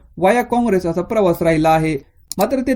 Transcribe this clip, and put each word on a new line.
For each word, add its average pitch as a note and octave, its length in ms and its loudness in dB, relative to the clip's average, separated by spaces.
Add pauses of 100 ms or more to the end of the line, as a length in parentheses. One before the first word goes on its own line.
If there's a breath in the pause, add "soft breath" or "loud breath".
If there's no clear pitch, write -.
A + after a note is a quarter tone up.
(180 soft breath)
वाया G#3 240 2
काँग्रेस A#3 440 -2
असा E3+ 160 -2
प्रवास A3 400 0
राहिला D#3+ 280 2
आहे. D#3+ 280 0 (400)
मात्र B3+ 300 0
ते C4+ 80 0